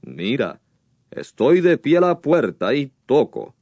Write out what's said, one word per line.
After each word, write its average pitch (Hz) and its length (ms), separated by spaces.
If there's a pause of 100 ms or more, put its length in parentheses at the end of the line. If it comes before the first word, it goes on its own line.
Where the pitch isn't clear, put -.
Mira, 92 600 (500)
estoy 160 500
de 170 160
pie 160 200
a 175 40
la 175 180
puerta 123 560
y 143 160 (140)
toco. 120 560